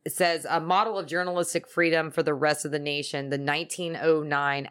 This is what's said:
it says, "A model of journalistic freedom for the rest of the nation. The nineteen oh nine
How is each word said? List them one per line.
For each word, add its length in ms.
it 80
says, 340
"A 120
model 380
of 80
journalistic 600
freedom 420
for 120
the 100
rest 320
of 60
the 80
nation. 500
The 80
nineteen 640
oh 220
nine 480